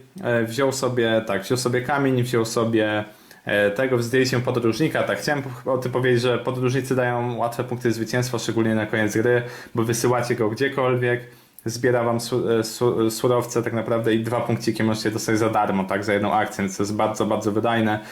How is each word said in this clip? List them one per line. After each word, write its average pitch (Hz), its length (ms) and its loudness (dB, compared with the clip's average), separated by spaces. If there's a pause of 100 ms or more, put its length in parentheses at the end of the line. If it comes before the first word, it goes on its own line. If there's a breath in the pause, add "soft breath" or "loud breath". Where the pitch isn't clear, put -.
(220)
e, 117 220 0
wziął 131 280 0
sobie, 117 540 0
tak, 98 160 -2
wziął 127 160 0
sobie 123 240 0
kamień, 135 400 2
wziął 120 220 0
sobie, 107 600 0 (400 loud breath)
e, 101 260 2
tego, 127 320 0
zdjęli 127 240 2
się 123 160 0
podróżnika. 120 600 0
Tak, 101 160 -2
chciałem 143 240 -2 (240)
o 127 120 0
tym 127 140 -4
powiedzieć, 123 300 2
że 123 160 2
podróżnicy 127 580 -2
dają 123 400 0
łatwe 120 280 -2
punkty 123 280 -2
zwycięstwa, 123 460 -2
szczególnie 113 360 0
na 107 120 0
koniec 107 300 0
gry, 120 260 2 (320 loud breath)
bo 113 100 0
wysyłacie 120 500 0
go 110 160 0
gdziekolwiek, 127 720 0 (440 loud breath)
zbiera 120 400 0
wam 117 160 0
su-, 113 300 -2
e, 110 140 2
su-, 110 460 0
surowce 120 520 0
tak 113 100 -4
naprawdę 113 420 0
i 113 80 2
dwa 117 180 -2
punkciki 113 420 -2
możecie 110 280 0
dostać 110 280 0
za 110 120 2
darmo, 98 340 0
tak, 98 200 -4
za 104 80 0
jedną 101 200 2
akcję, 104 320 0
więc 95 120 -4
to 104 60 -2
jest 104 120 -2
bardzo, 110 320 0
bardzo 104 260 0
wydajne, 110 480 0 (120)